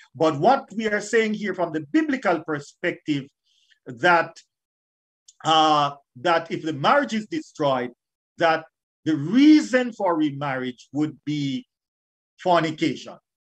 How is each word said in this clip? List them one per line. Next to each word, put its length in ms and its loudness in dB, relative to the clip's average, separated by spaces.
But 240 0
what 380 2
we 100 -4
are 140 0
saying 340 0
here 200 -6
from 180 -4
the 200 -6
biblical 520 0
perspective, 800 -6
that, 500 0
uh, 480 4
that 340 -2
if 120 -6
the 120 -6
marriage 400 0
is 120 -6
destroyed, 640 -4
that 260 2
the 100 0
reason 760 4
for 240 0
remarriage 760 -4
would 320 -4
be 420 -6
fornication. 760 -2